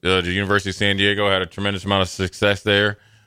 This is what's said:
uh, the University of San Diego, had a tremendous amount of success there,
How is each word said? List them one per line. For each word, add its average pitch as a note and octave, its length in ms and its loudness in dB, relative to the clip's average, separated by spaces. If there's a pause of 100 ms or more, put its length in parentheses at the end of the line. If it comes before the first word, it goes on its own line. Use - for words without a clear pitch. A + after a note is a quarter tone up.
uh, F#2 200 2
the F2 100 -4
University G2 380 0
of F2+ 60 -8
San G2+ 200 0
Diego, G2+ 340 0
had F#2+ 120 0
a F2+ 40 -4
tremendous G2 380 -6
amount G2 180 2
of F2+ 60 0
success F#2+ 540 -2
there, G#2 360 2 (280)